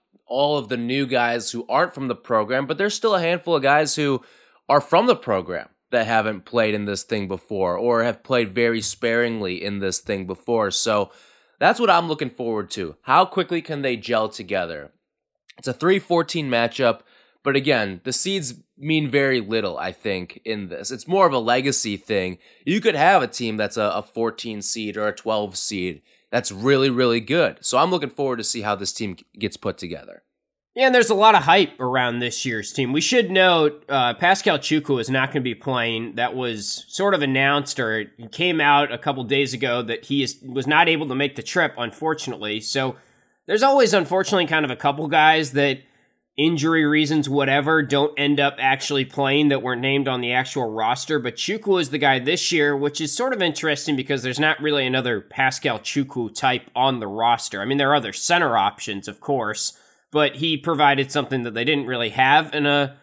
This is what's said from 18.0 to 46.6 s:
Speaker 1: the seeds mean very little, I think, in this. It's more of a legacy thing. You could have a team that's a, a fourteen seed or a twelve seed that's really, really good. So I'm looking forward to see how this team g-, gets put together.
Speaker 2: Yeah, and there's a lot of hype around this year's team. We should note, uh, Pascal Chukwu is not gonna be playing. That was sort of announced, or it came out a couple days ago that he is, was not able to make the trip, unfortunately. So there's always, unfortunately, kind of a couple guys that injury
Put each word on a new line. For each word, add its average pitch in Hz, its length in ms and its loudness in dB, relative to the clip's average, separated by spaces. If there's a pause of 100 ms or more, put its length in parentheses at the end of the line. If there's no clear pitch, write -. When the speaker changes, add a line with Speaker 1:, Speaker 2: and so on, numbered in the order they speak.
Speaker 1:
the - 80 -6
seeds 170 440 -4 (220)
mean 151 320 -2
very 135 300 2
little, 101 380 -4
I 90 160 -8
think, 92 500 -8
in 104 240 -8
this. 95 240 -8
It's 123 160 -12
more 185 200 4
of 143 60 2
a 127 60 2
legacy 120 560 0
thing. 92 440 -4 (260)
You 185 160 0
could 202 140 2
have 175 260 6
a 165 60 -2
team 113 280 -4
that's 107 220 -4
a, 110 60 0
a 104 180 0
fourteen 113 600 -6
seed 107 340 -6
or 107 100 -2
a 104 80 -4
twelve 104 400 -4
seed 90 460 -6 (280)
that's 117 220 -2
really, 131 380 2
really 120 320 2
good. 131 400 0
So - 160 0
I'm 165 140 4
looking 139 180 -2
forward 135 280 -4
to 110 60 -8
see 113 200 -6
how 104 120 0
this 95 160 -6
team 98 240 -6
g-, - 100 -20 (140)
gets 101 160 -4
put - 220 -8
together. - 460 -14 (540)
Speaker 2:
Yeah, 262 100 4
and 254 60 4
there's 240 160 4
a 220 60 4
lot 214 200 8
of 156 80 4
hype 170 360 4
around 123 400 0
this 120 260 -4
year's 110 280 -6
team. 127 180 -2
We 147 80 0
should 214 320 2
note, 175 560 4
uh, 123 280 2
Pascal 180 440 2
Chukwu 147 400 0
is 113 100 -6
not 131 220 0
gonna 139 80 -2
be 123 160 -4
playing. 117 600 -4
That 117 200 -2
was 117 540 -6
sort 196 240 0
of 160 80 0
announced, 139 580 0
or 110 220 -2
it 110 320 -14
came 170 260 -2
out 143 320 4
a 120 60 -6
couple 131 260 -4
days 135 300 0
ago 120 300 -2
that 113 200 -6
he 139 180 -2
is, 123 240 -4
was 127 220 -4
not 160 220 4
able 151 180 0
to 127 80 -6
make 139 220 -2
the 117 40 -10
trip, 160 360 -2
unfortunately. 117 840 -6
So 131 380 -4 (480)
there's 214 180 2
always, 269 300 6
unfortunately, 180 540 2
kind 156 180 0
of 127 60 -4
a 120 40 -4
couple 151 320 -2
guys 156 460 4
that 139 260 2 (560)
injury 160 480 2